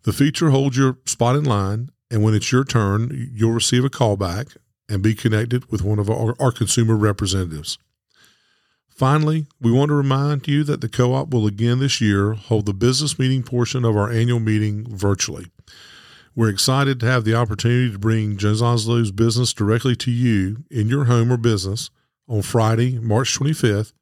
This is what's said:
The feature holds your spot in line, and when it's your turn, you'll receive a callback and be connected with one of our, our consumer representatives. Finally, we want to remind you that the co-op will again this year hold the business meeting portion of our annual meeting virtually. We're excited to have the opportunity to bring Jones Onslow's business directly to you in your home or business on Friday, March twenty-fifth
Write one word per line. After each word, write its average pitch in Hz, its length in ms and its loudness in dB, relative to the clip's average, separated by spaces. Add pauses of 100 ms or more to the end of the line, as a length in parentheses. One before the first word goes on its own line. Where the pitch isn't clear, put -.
The - 100 0
feature 151 380 2
holds 135 260 2
your 131 300 2
spot 123 300 0
in 151 80 -2
line, 107 460 -2 (200)
and 107 120 0
when 107 120 4
it's - 180 0
your 127 120 2
turn, 117 680 -2
you'll 113 200 0
receive 123 320 0
a 135 40 0
callback 101 680 -2 (320)
and 101 120 -2
be 107 140 2
connected 117 560 -2
with 104 100 -4
one 104 180 0
of 101 120 -2
our, 110 280 -2
our 127 140 2
consumer 113 440 0
representatives. 95 800 -2 (1120)
Finally, 151 560 0 (120)
we 117 120 2
want 139 180 4
to 151 60 0
remind 139 520 0
you 147 180 0
that 143 180 -4
the 113 60 -6
co-op 131 420 0
will 113 160 2
again 117 320 0
this 131 220 -2
year 104 340 2
hold 107 320 -2
the 101 80 -2
business 127 440 0
meeting 131 240 0
portion 123 440 -2
of 107 100 2
our 104 140 0
annual 117 300 0
meeting 107 500 -2
virtually. 95 560 -2 (880)
We're 113 160 2
excited 131 500 0
to 113 60 -2
have 123 180 2
the 110 100 2
opportunity 120 580 0
to 98 60 -10
bring 107 380 0
Jones 104 240 0
Onslow's 117 520 2
business 113 420 0
directly 113 420 0
to - 140 -4
you 117 600 0
in 110 180 -2
your 139 160 0
home 120 280 2
or 123 60 2
business 104 500 -2 (400)
on 107 140 -2
Friday, 117 560 2
March 113 360 0
twenty-fifth 120 680 -2